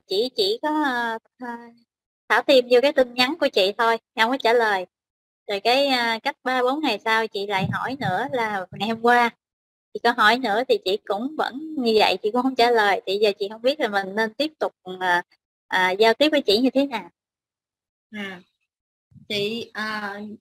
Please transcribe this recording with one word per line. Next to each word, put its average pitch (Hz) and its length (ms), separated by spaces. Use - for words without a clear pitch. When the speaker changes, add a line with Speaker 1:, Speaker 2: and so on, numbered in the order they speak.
Speaker 1:
chị 214 280
chỉ 214 260
có, 302 220
à, 240 360
à, 240 200
thả 214 120
tim 262 300
vô 247 100
cái 294 120
tin 254 200
nhắn 254 260
của 285 140
chị 196 240
thôi, 226 200
không 226 120
có 269 60
trả 233 160
lời. 214 320
Rồi 202 120
cái, 262 280
à, 233 360
cách 277 200
ba 254 180
bốn 262 200
ngày 233 240
sau 220 220
chị 202 200
lại 196 260
hỏi 202 260
nữa 208 320
là 214 400
ngày 202 180
hôm 226 120
qua. 240 280
Chị - 100
có 240 140
hỏi 226 220
nữa 226 300
thì 226 160
chị 190 200
cũng 240 320
vẫn 247 220
như 233 220
vậy, 202 240
chị 214 80
cũng 240 120
không 262 120
trả 240 160
lời. 208 340
Thì 190 160
giờ 208 180
chị 196 120
không 226 100
biết 277 180
là 262 80
mình 196 280
nên 220 180
tiếp 302 260
tục, - 140
à, 180 240
à, 185 240
giao 220 220
tiếp 294 160
với 294 120
chị 208 160
như 254 120
thế 269 180
nào. 208 220
Speaker 2:
À, 196 300
chị, 214 440
à, 208 460